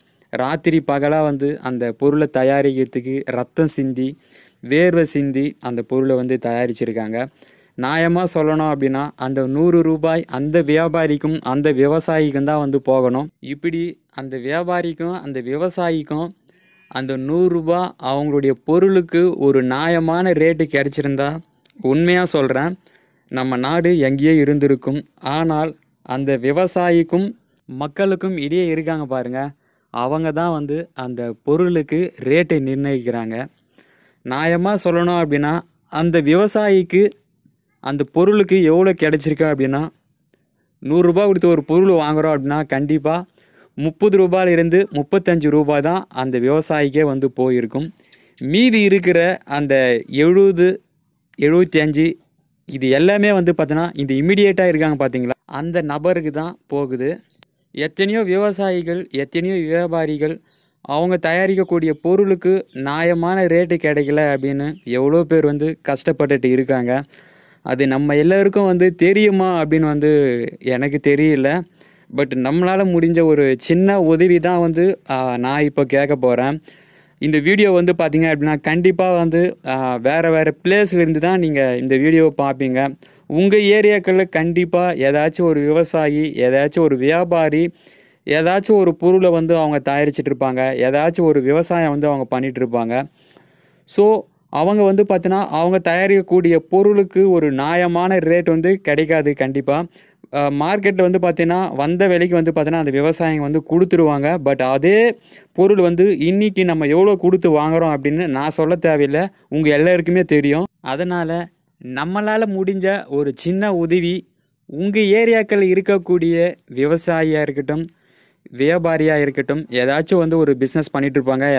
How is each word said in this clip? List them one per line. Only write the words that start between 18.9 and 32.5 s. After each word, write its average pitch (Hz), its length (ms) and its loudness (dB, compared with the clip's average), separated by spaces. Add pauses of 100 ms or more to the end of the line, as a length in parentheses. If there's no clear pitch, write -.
ஒரு 139 260 2
நியாயமான 165 720 0
ரேட்டு 160 300 2
கிடைச்சிருந்தா, 143 760 -4 (420)
உண்மையா 170 440 2
சொல்றேன், 147 520 -2 (520)
நம்ம 131 280 -6
நாடு 165 420 0
எங்கேயோ 139 340 2
இருந்திருக்கும். 143 720 0 (160)
ஆனால் 156 540 -4 (280)
அந்த 135 340 -4
விவசாயிக்கும் 175 960 0 (340)
மக்களுக்கும் 180 720 -4
இடையே 160 280 -2
இருக்காங்க 160 400 -4
பாருங்க, 127 440 -6 (400)
அவங்க 151 420 -4
தான் 170 200 -2
வந்து 151 420 -6
அந்த 123 400 -10 (100)
பொருளுக்கு 165 720 0
ரேட்டை 156 440 0